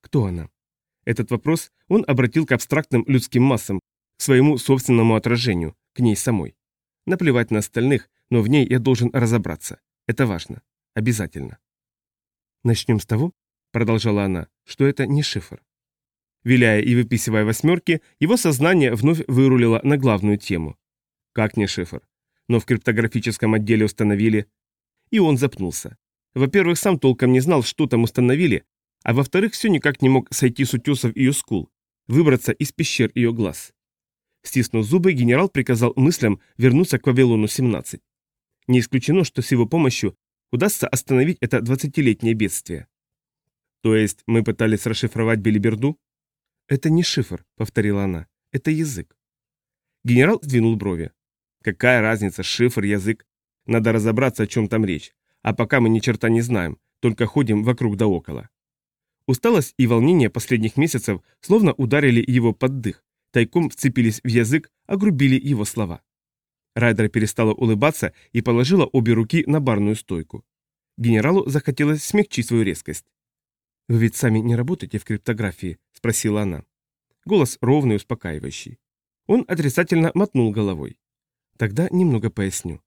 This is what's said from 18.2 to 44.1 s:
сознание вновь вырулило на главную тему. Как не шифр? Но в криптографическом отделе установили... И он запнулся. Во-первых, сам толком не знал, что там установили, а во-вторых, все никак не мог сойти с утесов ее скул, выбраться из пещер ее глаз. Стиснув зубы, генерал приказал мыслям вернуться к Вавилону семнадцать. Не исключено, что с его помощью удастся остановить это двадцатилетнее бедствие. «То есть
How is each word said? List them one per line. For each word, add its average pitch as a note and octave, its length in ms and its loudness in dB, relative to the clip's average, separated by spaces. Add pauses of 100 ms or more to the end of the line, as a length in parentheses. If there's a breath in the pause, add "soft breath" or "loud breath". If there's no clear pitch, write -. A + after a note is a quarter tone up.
сознание D3 580 2
вновь D3+ 320 0
вырулило B2 560 4
на C#3+ 140 2
главную G#2 400 2
тему. E2 400 -6 (560)
Как A2 240 -2
не G#2 100 0
шифр? - 340 -8 (460)
Но A#2 120 2
в - 60 -4
криптографическом A2+ 880 -2
отделе G#2+ 320 2
установили... G#2 640 0 (640)
И A3+ 80 2
он D#3 180 2
запнулся. G#2+ 600 -6 (360)
Во-первых, E3 440 0
сам F#3 200 0
толком B2+ 360 2
не C3 80 4
знал, D3 220 2
что - 240 -4
там A#2 160 2
установили, B2 600 0 (400)
а A#2 100 -2
во-вторых, F3+ 400 0
все - 160 -2
никак D3 320 0
не C3 80 4
мог C3 240 2
сойти B2+ 320 0
с - 80 -4
утесов B2 420 -2
ее C3+ 180 0
скул, - 360 -6 (380)
выбраться C#3 440 2
из - 200 -6
пещер - 440 -2
ее A#2 180 0
глаз. G2+ 400 -6 (680)
Стиснув A2+ 420 -2
зубы, F3 260 2
генерал C3 380 2
приказал A#2+ 480 0
мыслям C3 420 2 (180)
вернуться C3 420 2
к - 80 -2
Вавилону A#2+ 400 2
семнадцать. A2+ 540 -4 (640)
Не B2 120 4
исключено, D3 460 0
что - 160 -8
с - 100 -6
его A#2 140 2
помощью C3 500 -2 (360)
удастся F3 360 -2
остановить C#3 540 0
это A#2 200 -2
двадцатилетнее A#2+ 720 -2
бедствие. G2+ 540 -6 (920)
«То A2 140 2
есть G#2+ 320 0